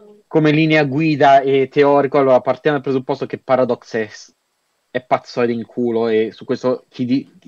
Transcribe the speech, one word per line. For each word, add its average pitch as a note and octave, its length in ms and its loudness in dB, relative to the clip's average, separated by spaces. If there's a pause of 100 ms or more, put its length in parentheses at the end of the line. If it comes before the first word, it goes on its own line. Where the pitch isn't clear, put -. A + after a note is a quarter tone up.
(280)
come D#3 240 2
linea D#3 320 2
guida C#3 580 2
e C3+ 280 0
teorico, C#3+ 480 2
allora C3 240 4
partiamo D3 360 -2
dal C#3 80 -8
presupposto C3+ 400 -4
che - 120 -10
Paradox B2 580 -2
è, A2 140 -4 (840)
è B2+ 100 -6
pazzo - 400 -4
ed A#2+ 100 0
in A#2 140 -6
culo A#2 420 -4
e A2 260 0
su - 100 -20
questo B2+ 460 -4
chi - 160 -8
di-, B2+ 260 -4 (160)